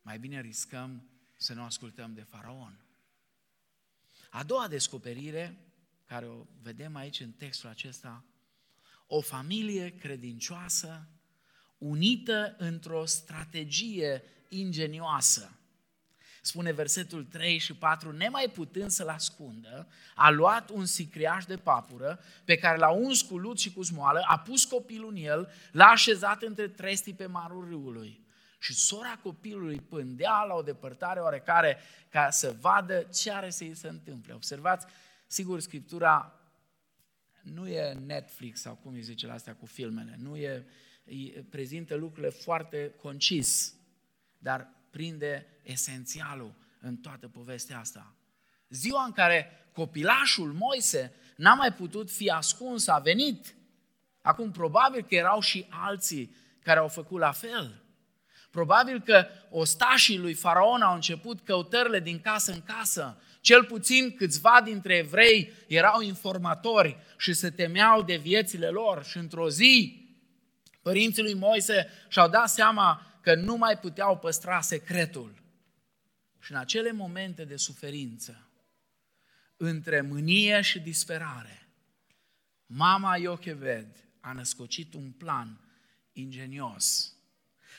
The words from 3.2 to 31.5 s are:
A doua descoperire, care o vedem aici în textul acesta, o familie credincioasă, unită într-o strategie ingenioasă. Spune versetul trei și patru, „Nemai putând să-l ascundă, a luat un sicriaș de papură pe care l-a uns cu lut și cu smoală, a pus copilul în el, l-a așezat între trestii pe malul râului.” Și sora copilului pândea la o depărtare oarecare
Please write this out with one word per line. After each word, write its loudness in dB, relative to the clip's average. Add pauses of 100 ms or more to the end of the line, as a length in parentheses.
A -12
doua -4
descoperire, -10 (460)
care -14
o -20 (160)
vedem -16
aici -12
în -16
textul -16
acesta, -18 (880)
o 2
familie -8
credincioasă, -10 (720)
unită -2
într-o -8
strategie -6 (260)
ingenioasă. -2 (840)
Spune -4
versetul -6
trei -2
și -6
patru, -2
„Nemai -4
putând -8
să-l -4
ascundă, -12 (260)
a 8
luat 2
un -6
sicriaș -6
de -10
papură -4 (240)
pe 4
care 2
l-a 6
uns 0
cu -10
lut -8
și -4
cu -12
smoală, 0
a 4
pus 0
copilul -6
în -12
el, -4 (200)
l-a 10
așezat 4
între -8
trestii -8
pe -12
malul -12
râului.” -14 (380)
Și -10
sora -2
copilului -10
pândea -4
la -6
o -2
depărtare -8
oarecare 2 (300)